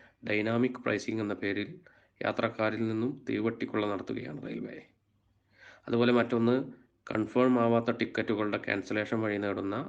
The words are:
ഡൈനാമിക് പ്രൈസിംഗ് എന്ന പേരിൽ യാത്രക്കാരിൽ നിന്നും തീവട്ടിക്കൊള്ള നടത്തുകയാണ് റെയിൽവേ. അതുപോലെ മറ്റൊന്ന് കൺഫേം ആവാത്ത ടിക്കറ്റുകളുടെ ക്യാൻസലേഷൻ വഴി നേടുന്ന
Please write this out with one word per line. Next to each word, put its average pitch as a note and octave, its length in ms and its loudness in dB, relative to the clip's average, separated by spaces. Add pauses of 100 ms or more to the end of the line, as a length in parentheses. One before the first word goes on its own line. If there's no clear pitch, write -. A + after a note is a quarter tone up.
(240)
ഡൈനാമിക് A2+ 580 0
പ്രൈസിംഗ് A2 400 -2
എന്ന G#2 120 -2
പേരിൽ G2+ 340 -4 (520)
യാത്രക്കാരിൽ A2 680 -2
നിന്നും A2+ 220 0 (140)
തീവട്ടിക്കൊള്ള G#2+ 600 -2
നടത്തുകയാണ് G#2 560 -6
റെയിൽവേ. - 360 -8 (1040)
അതുപോലെ A#2+ 280 4
മറ്റൊന്ന് A#2+ 440 4 (500)
കൺഫേം B2 540 4
ആവാത്ത A#2 300 4
ടിക്കറ്റുകളുടെ A2 680 0
ക്യാൻസലേഷൻ G#2+ 600 -2
വഴി G#2+ 180 0
നേടുന്ന G2 380 -2 (120)